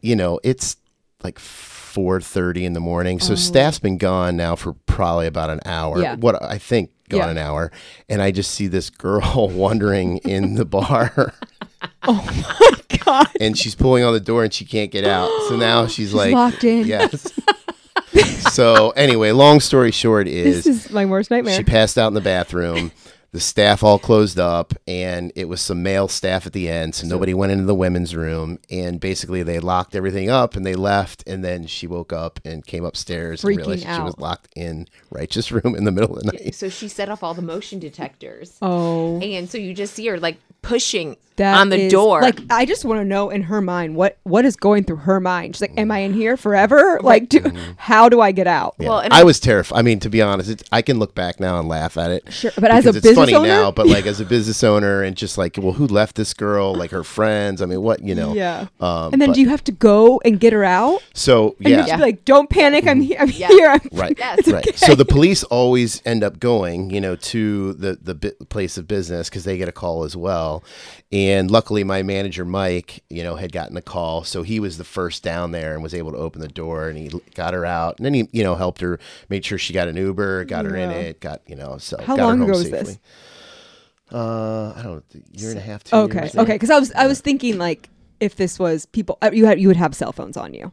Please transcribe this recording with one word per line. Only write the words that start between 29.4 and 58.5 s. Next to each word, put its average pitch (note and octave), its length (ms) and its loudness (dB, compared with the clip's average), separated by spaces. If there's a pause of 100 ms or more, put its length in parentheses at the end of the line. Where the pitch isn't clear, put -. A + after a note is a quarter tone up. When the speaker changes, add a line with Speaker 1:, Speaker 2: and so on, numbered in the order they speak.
Speaker 1:
they E2+ 160 -4
locked F2+ 360 -4
everything F#2+ 360 -4
up, B2+ 240 -2
and F#2+ 100 -8
they F#2+ 80 -4
left. G2 560 -4
And F#2+ 160 -8
then F2 220 -8
she - 180 -14
woke F2 260 -10
up E2 320 -10
and D#2+ 220 -14
came E2+ 180 -10
upstairs E2+ 600 -10
and G3 100 0
Speaker 2:
Freaking - 40 -2
Speaker 1:
realized F3+ 260 -6
she E3+ 180 -8
was A#2 140 -10
Speaker 2:
out. - 40 -20
Speaker 1:
locked D#2+ 360 -10
in E2+ 320 -12 (240)
Righteous - 400 -8
Room A2+ 240 -2
in G2 80 -4
the G#2 80 0
middle F#2 260 -2
of - 60 -12
the G#2 100 -2
Speaker 3:
Yeah, - 120 -14
Speaker 1:
night. - 100 -10
Speaker 3:
so F#3+ 140 -10
she G#3 180 -14
set G3+ 220 -10
off G#3 120 -12
all E3+ 140 -8
the F3 80 -10
motion F3+ 340 -12
detectors. C#3 840 -18
Speaker 2:
Oh. E3+ 580 -2
Speaker 3:
And F#3 260 -8
so A3+ 120 -10
you F#3 160 -10
just G3+ 180 -8
see A3 140 -8
her, F#3+ 120 -4
like, E3+ 180 -6 (260)
pushing G3 520 -4 (220)
Speaker 2:
That G3 200 4
Speaker 3:
on G3 120 6
the F#3+ 140 2
Speaker 2:
is, F#3+ 100 2
Speaker 3:
door. F#3+ 280 6
Speaker 2:
like, B3 180 4 (100)
I A#3+ 160 2
just E4 180 -4
wanna A3 220 -2
know G3 240 -2
in G3 140 -4
her G3+ 180 -4
mind, F3 340 -4
what, F3+ 280 0
what G3 200 2
is C4+ 140 2
going G3+ 260 2
through E3+ 140 -6
her F#3 240 0
mind? F3+ 340 -4
She's - 60 -8
like, - 160 -6
"Am G#3+ 120 0
I G#3+ 100 -2
in G3 140 -4
here A3+ 220 0
forever? B3 600 6
Speaker 3:
Right. - 80 -4
Speaker 2:
Like, A#3 260 6
do, D4 100 8
Speaker 1:
Mm-hmm. - 380 -6
Speaker 2:
how A3 320 6
do A#3 100 6
I G#3 140 4
get F#3+ 120 0
out?" E3+ 320 -2
Speaker 1:
Yeah. - 120 -4
Speaker 3:
Well, G#3+ 100 0
and - 140 0
Speaker 1:
I D#3 80 10
Speaker 3:
I - 20 12
Speaker 1:
was E3+ 160 8
terrified. G#2+ 380 2
I A#2+ 60 2
mean, A2+ 180 2
to - 80 -6
be A2 120 2
honest, G2+ 280 0
it, A2 140 -10 (100)
I A#2 80 2
can B2 180 0
look G#2+ 160 -4
back F2 240 -6
now F#2 200 -2
and D#2+ 100 -4
laugh D#2+ 260 -6
at E2 160 -2
it. - 220 -6
Speaker 2:
Sure, - 260 -6
but A3 120 4
as A#3 140 6
a B3 60 8
Speaker 1:
because G#3 140 2
it's A3+ 100 10
funny - 160 6
Speaker 2:
business - 80 8
owner? - 80 2
Speaker 1:
now, - 240 4
but, - 160 4
like, - 180 4
as G#2 140 -4
a G#2+ 60 -4
business A2 400 -2
owner G2+ 360 2
and F#2+ 140 -4
just, - 220 -8
like, F2+ 200 -4
well, F#2+ 140 -2
who C#3 160 0
left G#2+ 300 0
this G#2+ 160 -6
girl? G2+ 420 -2
Like, F2 160 -6
her F2 140 -6
friends? G#2 560 -2
I G2 60 -4
mean, F#2 140 -4
what, A2 220 -2
you F#2+ 120 -4
know? G#3+ 180 -4
Speaker 2:
Yeah. F#3 340 -6 (140)